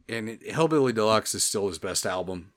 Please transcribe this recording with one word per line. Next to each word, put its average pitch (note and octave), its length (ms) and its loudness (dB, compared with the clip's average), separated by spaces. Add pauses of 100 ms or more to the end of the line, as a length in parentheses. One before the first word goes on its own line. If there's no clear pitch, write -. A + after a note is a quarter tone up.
and A2+ 220 -6
it, - 180 -14
Hellbilly C#3+ 460 2
Deluxe A2 420 2
is G2 80 -2
still G2+ 240 0
his E2+ 120 -6
best F#2 260 -4
album, F2+ 520 -6